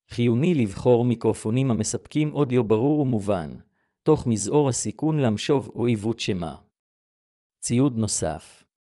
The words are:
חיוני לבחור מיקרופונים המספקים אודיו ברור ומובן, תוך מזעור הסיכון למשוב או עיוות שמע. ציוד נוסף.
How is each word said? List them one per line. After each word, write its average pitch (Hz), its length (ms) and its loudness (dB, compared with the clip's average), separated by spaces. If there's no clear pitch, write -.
חיוני 120 440 0
לבחור 120 500 2
מיקרופונים 117 640 0
המספקים 120 640 -4
אודיו 123 300 0
ברור 117 360 2
ומובן, 98 540 0
תוך - 240 2
מזעור 120 420 2
הסיכון 147 500 -2
למשוב 127 560 0
או 110 120 -2
עיוות 113 340 0
שמע. 87 340 -6
ציוד 123 380 0
נוסף. 87 640 -6